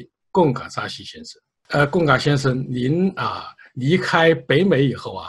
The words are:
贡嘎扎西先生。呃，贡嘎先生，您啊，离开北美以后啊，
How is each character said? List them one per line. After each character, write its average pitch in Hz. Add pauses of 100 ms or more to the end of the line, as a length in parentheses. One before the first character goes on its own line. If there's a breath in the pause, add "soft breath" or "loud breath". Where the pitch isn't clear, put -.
(300)
贡 160
嘎 -
扎 -
西 -
先 -
生。 - (280)
呃， 147
贡 170
嘎 139
先 143
生， 131
您 143
啊， 117 (280 soft breath)
离 139
开 165
北 156
美 151
以 127
后 -
啊， 90